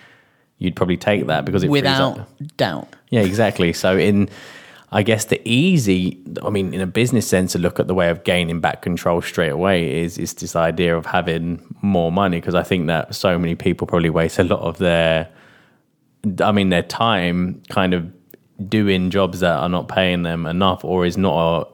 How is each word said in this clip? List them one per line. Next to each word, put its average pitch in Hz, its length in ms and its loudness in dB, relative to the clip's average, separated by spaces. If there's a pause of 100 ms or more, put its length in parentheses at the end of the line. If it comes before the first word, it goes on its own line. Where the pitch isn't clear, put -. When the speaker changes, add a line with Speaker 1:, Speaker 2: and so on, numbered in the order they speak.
(600)
Speaker 1:
you'd 90 160 -2
probably 90 220 0
take 101 300 0
that 73 180 0
because 92 180 0
it 143 60 2
frees 143 160 2
up 135 320 2
Speaker 2:
Without - 400 -14
doubt. 85 380 -4 (140)
Speaker 1:
Yeah, 120 120 4
exactly. 98 520 2
So 95 240 2
in, 98 320 4 (600)
I 107 100 2
guess 107 240 0
the - 240 -2
easy, 117 680 2 (240)
I 101 80 -4
mean, 98 240 -2
in 92 60 -4
a 95 40 -2
business 113 420 0
sense, 92 260 2
to 87 60 -2
look 85 200 0
at - 80 -2
the 92 80 -2
way 90 140 2
of 85 140 -4
gaining 85 360 0
back 78 240 -2
control 87 400 0
straight 85 280 -2
away 85 520 0
is, 85 160 -6
is 85 160 -6
this - 200 -10
idea 85 400 2
of 80 120 -4
having 85 520 -2 (220)
more 87 300 2
money, 90 300 2
'cause 87 120 -4
I 87 100 2
think 90 240 0
that 80 280 -2
so 90 240 0
many 85 160 -2
people - 320 -2
probably 85 240 2
waste 82 260 0
a 95 60 4
lot 92 160 0
of 82 180 -6
their, 82 520 2 (1120)
I 101 80 4
mean, 98 180 2
their 87 140 2
time 90 840 -2
kind 92 260 0
of 87 100 -2 (640)
doing 98 420 2
jobs 87 300 0
that 85 180 2
are 82 120 -2
not 90 180 -2
paying 90 360 0
them 85 220 -4
enough 90 380 0
or 90 220 0
is 87 120 -2
not 82 440 2
a, - 120 -10